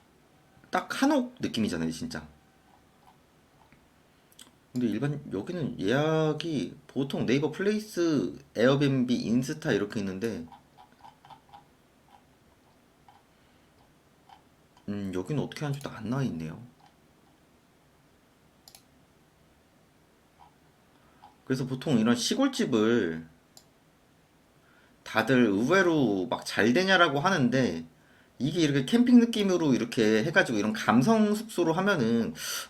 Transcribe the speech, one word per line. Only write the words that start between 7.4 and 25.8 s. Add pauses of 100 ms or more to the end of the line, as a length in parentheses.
플레이스, (180)
에어비앤비,
인스타
이렇게
있는데, (4000)
음,
여기는
어떻게
하는지
또
안
나와
있네요. (4000)
그래서
보통
이런
시골집을 (1800)
다들
의외로